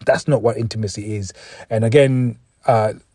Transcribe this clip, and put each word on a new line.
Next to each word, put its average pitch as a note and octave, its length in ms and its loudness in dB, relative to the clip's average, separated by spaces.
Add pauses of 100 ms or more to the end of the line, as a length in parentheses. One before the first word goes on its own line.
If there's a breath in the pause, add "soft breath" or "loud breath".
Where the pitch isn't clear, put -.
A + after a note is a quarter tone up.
that's - 220 0
not C3+ 140 2
what A2 160 0
intimacy G#2+ 580 -6
is. G2+ 180 -8 (360 loud breath)
And A2 140 0
again, B2+ 540 4 (280)
uh, G#2+ 280 2 (220)